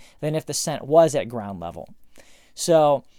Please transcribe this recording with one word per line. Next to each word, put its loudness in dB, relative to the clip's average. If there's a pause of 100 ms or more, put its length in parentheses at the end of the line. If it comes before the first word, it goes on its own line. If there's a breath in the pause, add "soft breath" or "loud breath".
(220 soft breath)
than -4
if -6
the -8
scent -6
was 4
at -4
ground -10
level. -12 (600 soft breath)
So, 2 (160 soft breath)